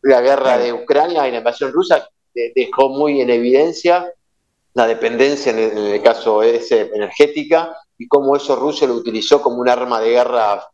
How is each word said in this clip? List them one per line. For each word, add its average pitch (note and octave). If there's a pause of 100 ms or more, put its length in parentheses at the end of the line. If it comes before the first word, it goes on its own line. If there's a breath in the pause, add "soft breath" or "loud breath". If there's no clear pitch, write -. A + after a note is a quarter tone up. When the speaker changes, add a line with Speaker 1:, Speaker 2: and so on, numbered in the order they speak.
Speaker 1:
La C3
guerra C3+
Speaker 2:
Claro. B2
Speaker 1:
de A#2+
Ucrania D3
y B2
la A#2
invasión A#2+
rusa F3 (260)
de-, -
dejó C3
muy C#3+
en B2
evidencia D#3+ (680)
la A#2+
dependencia, A#2
en A2
el, A2
en G#2
el G#2
caso A2+
ese, A#2
energética, D3+ (220)
y A#2+
cómo C#3
eso C#3
Rusia C#3+
lo B2
utilizó A#2
como A#2+
un B2
arma B2
de A2+
guerra A#2+ (100)